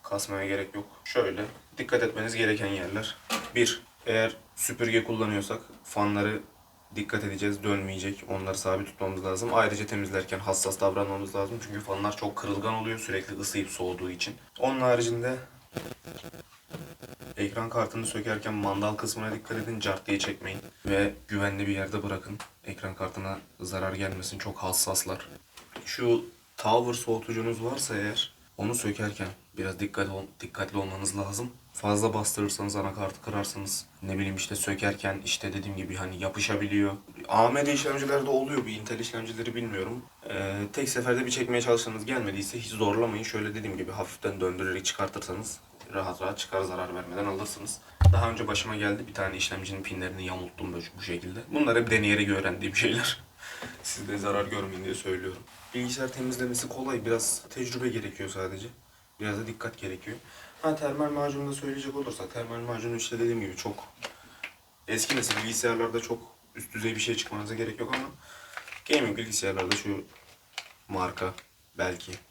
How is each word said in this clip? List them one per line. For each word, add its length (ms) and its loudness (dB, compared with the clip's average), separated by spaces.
Kasmaya 440 -2
gerek 280 -2
yok. 100 -4
Şöyle 420 2
dikkat 260 4
etmeniz 320 0
gereken 320 4
yerler. 500 -2
Bir, 260 4
eğer 300 4
süpürge 480 2
kullanıyorsak 580 0
fanları 580 2
dikkat 280 -2
edeceğiz, 400 0
dönmeyecek. 640 0
Onları 280 -2
sabit 300 0
tutmamız 380 -4
lazım. 280 0
Ayrıca 320 4
temizlerken 540 -2
hassas 400 2
davranmamız 560 2
lazım. 280 0
Çünkü 160 -8
fanlar 380 -2
çok 180 -4
kırılgan 380 0
oluyor 260 -2
sürekli 400 -4
ısıyıp 300 -2
soğuduğu 420 -2
için. 240 -4
Onun 220 2
haricinde 560 4
ekran 320 -2
kartını 360 0
sökerken 480 -2
mandal 420 0
kısmına 400 -2
dikkat 220 -6
edin, 220 -4
cart 280 -2
diye 120 2
çekmeyin. 400 -4
Ve 280 4
güvenli 400 0
bir 60 2
yerde 300 -2
bırakın. 360 -4
Ekran 300 -6
kartına 440 -6
zarar 340 -2
gelmesin, 440 -4
çok 200 -6
hassaslar. 720 0
Şu 400 4
tower 360 4
soğutucunuz 680 0
varsa 320 -2
eğer, 400 0
onu 180 2
sökerken 520 0
biraz 220 -2
dikkat 300 0
ol-, 180 -4
dikkatli 380 -4
olmanız 400 -2
lazım. 340 -2
Fazla 400 4
bastırırsanız 600 0
anakartı 460 -2
kırarsınız. 640 -4
Ne 140 0
bileyim 180 2
işte 200 -2
sökerken 720 0
işte 280 -2
dediğim 240 -4
gibi 180 -6
hani 240 -6
yapışabiliyor. 760 2
A 220 8
M 160 4
D 80 4
işlemcilerde 560 2
oluyor, 360 2
bir 100 -4
Intel 240 -4
işlemcileri 560 -4
bilmiyorum. 500 -2
Ee, 320 -2
tek 160 0
seferde 360 4
bir 60 0
çekmeye 300 4
çalışsanız 440 2
gelmediyse 540 -2
hiç 100 -6
zorlamayın. 540 4
Şöyle 320 -2
dediğim 220 -4
gibi 140 -4
hafiften 500 -2
döndürerek 440 0
çıkartırsanız 760 -2
rahat 280 -2
rahat 160 -2
çıkar, 240 0
zarar 340 -2
vermeden 300 -2
alırsınız. 540 -4
Daha 180 6
önce 160 -2
başıma 280 0
geldi, 320 0
bir 60 -14
tane 240 -2
işlemcinin 460 -2
pinlerini 420 -4
yamulttum 480 -6
böyle 120 -6
bu 40 -10
şekilde. 380 -4
Bunlar 260 6
hep 140 4
deneyerek 380 6
öğrendiğim 460 0
şeyler. 480 2
<laughs> 320 -12
Siz 240 -4
de 100 -2
zarar 280 2
görmeyin 380 -4
diye 100 -2
söylüyorum. 500 -4
Bilgisayar 340 0
temizlemesi 600 -2
kolay, 360 -2
biraz 440 2
tecrübe 400 -2
gerekiyor 400 -4
sadece. 380 -4
Biraz 200 -2
da 80 -4
dikkat 300 -8
gerekiyor. 400 -8
Ha, 140 4
termal 360 0
macunu 380 0
da 40 -4
söyleyecek 420 -4
olursak, 380 -4
termal 260 -4
macunu 360 -2
işte 240 -2
dediğim 220 4
gibi 140 -4
çok 320 -6
eski 280 0
nesil 220 2
bilgisayarlarda 640 2
çok 180 -4
üst 180 -12
düzey 220 0
bir 40 -2
şey 160 2
çıkmanıza 400 -4
gerek 240 -4
yok 160 -2
ama 120 -4
gaming 280 6
bilgisayarlarda 580 0
şu 300 -2
marka 460 -2
belki. 340 -2